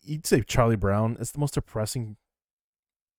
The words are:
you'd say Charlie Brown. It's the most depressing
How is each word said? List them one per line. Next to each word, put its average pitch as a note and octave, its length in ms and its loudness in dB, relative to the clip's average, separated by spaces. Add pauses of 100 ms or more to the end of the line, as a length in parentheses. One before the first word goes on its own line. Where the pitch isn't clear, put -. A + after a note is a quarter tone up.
you'd D3+ 240 -8
say C#3 160 4
Charlie A#2 340 2
Brown. G#2 440 2
It's A2+ 120 -8
the C#3+ 80 -10
most D3 140 -2
depressing A2 640 -6 (1040)